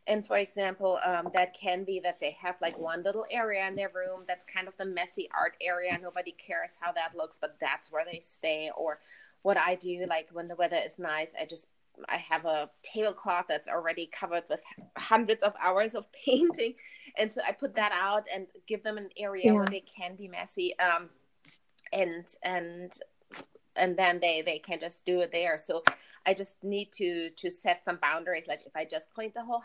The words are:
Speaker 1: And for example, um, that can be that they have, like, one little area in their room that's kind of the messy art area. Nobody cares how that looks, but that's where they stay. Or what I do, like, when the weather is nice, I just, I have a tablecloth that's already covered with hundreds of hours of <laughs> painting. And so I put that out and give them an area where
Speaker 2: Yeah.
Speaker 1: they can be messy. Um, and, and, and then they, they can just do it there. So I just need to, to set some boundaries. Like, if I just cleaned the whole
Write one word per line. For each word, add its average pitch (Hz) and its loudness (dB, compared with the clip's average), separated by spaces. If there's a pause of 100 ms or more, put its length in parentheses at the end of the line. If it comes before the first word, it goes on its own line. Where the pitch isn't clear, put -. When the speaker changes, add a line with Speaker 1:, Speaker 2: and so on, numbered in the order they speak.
Speaker 1:
And 208 2
for 208 4
example, 196 0
um, 175 0
that 180 2
can 190 -2
be 190 -4
that 175 -2
they 147 -2
have, 180 -4
like, 170 -2
one 165 -4
little 202 -2
area 214 0
in 190 -6
their 196 -2
room 185 -6
that's 185 -6
kind 185 -6
of 190 -16
the 196 -4
messy 180 -4
art 165 0
area. 175 0
Nobody 180 -8
cares 170 -8
how 175 -4
that 165 -2
looks, 160 -4
but 151 -8
that's - -2
where 156 0
they 170 -10
stay. 156 -4
Or 151 -4 (440)
what 196 4
I 175 4
do, 180 -4
like, 160 0
when 170 -8
the 175 -10
weather 170 2
is - -10
nice, 160 -4
I 156 -4
just, 165 -14 (420)
I 139 0
have 160 0
a 156 0 (140)
tablecloth 190 0
that's 156 -2
already 165 -2
covered 170 -2
with 143 -2 (360)
hundreds 220 4
of 202 4
hours 202 4
of 202 -8
<laughs> - -12
painting. 277 4 (440)
And 214 2
so 247 -4
I - 0
put 269 -4
that 208 4
out 196 2
and 190 -6 (200)
give 208 -4
them 214 -2
an 202 -10
area 202 6
where 208 6
Speaker 2:
Yeah. 196 2
Speaker 1:
they 196 -4
can 185 -10
be 196 -12
messy. 180 -4
Um, 175 4 (840)
and, 175 0 (180)
and, 175 -6 (800)
and 180 4
then 180 6
they, 165 4
they 160 -2
can 170 -6
just 170 -10
do 180 4
it 170 0
there. 170 2
So 165 -4 (420)
I 190 6
just 196 -10
need 202 -2
to, 170 -2
to 175 -6
set 175 0
some 175 -2
boundaries. 160 -2
Like, 156 -6
if - -16
I 160 -4
just 156 -8
cleaned 220 -8
the 233 -8
whole 233 -4